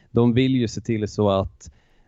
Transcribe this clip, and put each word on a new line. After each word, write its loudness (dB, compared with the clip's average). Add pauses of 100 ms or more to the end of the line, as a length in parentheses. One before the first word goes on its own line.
(120)
De 2
vill 0
ju 0
se -8
till -4
så 0
att -4 (360)